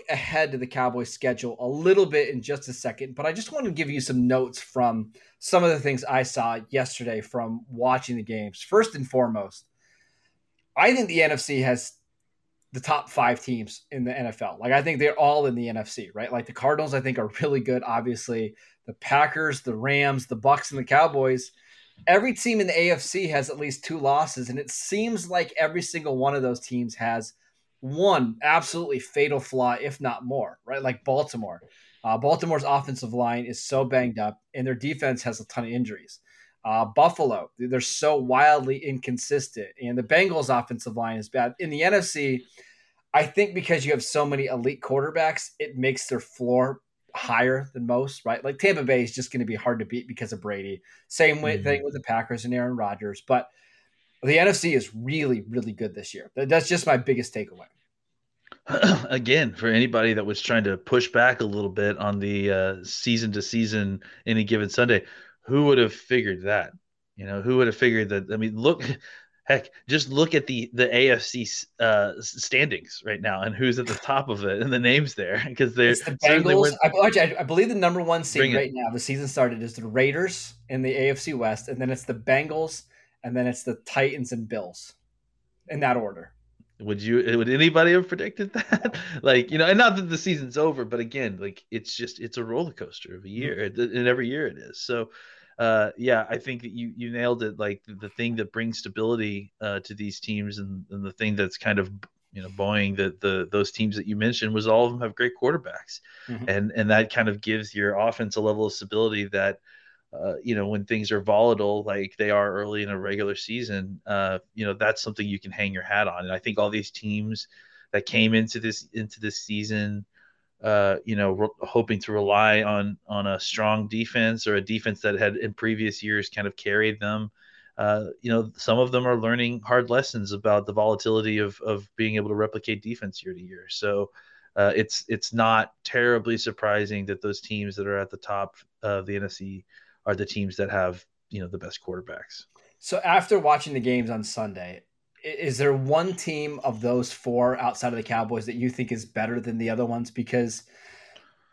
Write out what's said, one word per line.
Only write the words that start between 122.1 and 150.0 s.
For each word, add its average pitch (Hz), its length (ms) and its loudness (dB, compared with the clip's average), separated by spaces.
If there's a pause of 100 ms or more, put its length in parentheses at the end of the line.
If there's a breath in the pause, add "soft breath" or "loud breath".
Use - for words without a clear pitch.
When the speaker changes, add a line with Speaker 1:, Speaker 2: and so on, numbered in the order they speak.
Speaker 2:
rely 104 500 6
on, 104 360 0 (100)
on 101 180 -2
a 98 140 -2
strong 107 480 0
defense 113 600 0
or 104 80 2
a 98 60 2
defense 107 380 -4
that 104 180 0
had 104 200 2
in 107 160 -6
previous 110 500 -2
years 104 240 -2
kind 104 180 -6
of 98 120 -6
carried 107 420 0
them, 107 320 -4 (460 soft breath)
uh, 107 300 0 (120)
you 120 120 -2
know, 113 260 2
some 113 220 2
of 127 120 4
them 127 160 0
are 123 80 4
learning 120 460 0
hard 123 280 2
lessons 120 440 -2
about 104 320 2
the 104 80 -6
volatility 107 640 2
of, 104 240 -2
of 101 340 -4
being 110 220 0
able 104 100 -2
to 104 80 -2
replicate 107 480 -2
defense 110 400 -10
year 92 100 -10
to 90 80 -14
year. 90 280 -18
So, 101 420 -2 (460 soft breath)
uh, 101 180 4
it's, 107 320 -2
it's 113 240 -4
not 113 400 4 (140)
terribly 117 520 2
surprising 104 680 -2
that 98 160 -6
those 101 180 -4
teams 101 380 -8
that 98 100 -4
are 101 100 -2
at 98 120 -4
the 98 80 -16
top 98 400 -6 (260)
of 101 220 -2
the 101 100 -6
N 101 80 -4
F 98 80 -8
C 98 320 -12 (400 soft breath)
are 101 120 0
the 95 100 -2
teams 98 320 -6
that 95 140 -2
have, 92 340 -2 (240)
you 101 100 -10
know, 90 80 -8
the 92 120 -10
best 85 260 -14
quarterbacks. - 600 -14 (340 soft breath)
Speaker 1:
So - 260 -6
after 180 320 4
watching 180 380 2
the 131 40 0
games 123 300 0
on 110 140 -4
Sunday, 92 580 -8 (420)
i-, 151 40 -8
is 143 320 -4
there 143 140 4
one 151 420 2
team 151 480 -6
of 117 180 -2
those 123 320 0
four 123 460 2
outside 123 300 -2
of 117 80 -6
the 110 60 -6
Cowboys 113 440 -2
that 117 80 -6
you 123 160 -2
think 123 200 -6
is 110 140 -6
better 113 340 -4
than 113 200 -6
the 113 100 -2
other 113 160 0
ones? 117 240 -4